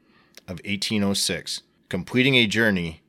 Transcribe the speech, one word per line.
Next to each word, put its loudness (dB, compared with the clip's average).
of -12
eighteen -2
oh 2
six, -4
completing 2
a 4
journey 0